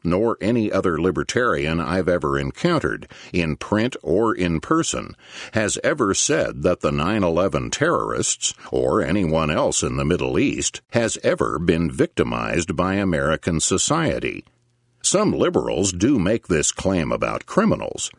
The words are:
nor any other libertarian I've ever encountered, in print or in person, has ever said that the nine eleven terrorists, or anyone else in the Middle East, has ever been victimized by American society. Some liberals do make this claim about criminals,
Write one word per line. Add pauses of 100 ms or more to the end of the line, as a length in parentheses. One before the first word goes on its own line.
nor
any
other
libertarian
I've
ever
encountered, (260)
in
print
or
in
person, (380)
has
ever
said
that
the
nine
eleven
terrorists, (180)
or
anyone
else
in
the
Middle
East, (100)
has
ever
been
victimized
by
American
society. (560)
Some
liberals
do
make
this
claim
about
criminals,